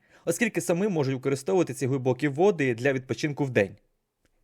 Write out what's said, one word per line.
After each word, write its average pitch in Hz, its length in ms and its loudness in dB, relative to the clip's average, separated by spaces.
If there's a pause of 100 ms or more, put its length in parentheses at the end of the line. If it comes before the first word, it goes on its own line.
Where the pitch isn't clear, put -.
(240)
оскільки 214 360 -2
соми 180 280 0
можуть 143 260 0
використовувати 139 600 0
ці 139 120 -2
глибокі 127 420 0
води 147 460 2
для 127 180 0
відпочинку 131 520 -4
вдень. 101 320 0 (680)